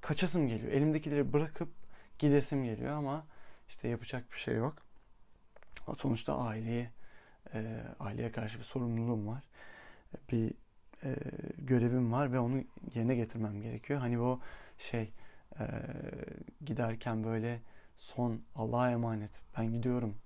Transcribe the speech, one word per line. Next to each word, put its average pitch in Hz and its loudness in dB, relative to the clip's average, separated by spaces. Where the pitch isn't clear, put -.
kaçasım 160 4
geliyor. 113 0
Elimdekileri 147 4
bırakıp 151 2
gidesim 143 6
geliyor 120 0
ama 147 -2
işte - -6
yapacak 120 -4
bir - -8
şey - 0
yok. 123 2
Sonuçta 135 0
aileye, 117 -2
e, 110 -4
aileye 113 -2
karşı 110 -6
bir - -10
sorumluluğum 117 0
var. 123 -6
Bir, 113 4
e, 135 -2
görevim 123 4
var 127 2
ve 131 4
onu 127 2
yerine 117 4
getirmem 110 0
gerekiyor. 117 -2
Hani 120 2
o 127 4
şey, 110 -2
e, 107 0
giderken 113 0
böyle 113 0
son 117 0
"Allah'a 120 2
emanet, 113 0
ben 113 2
gidiyorum" 117 2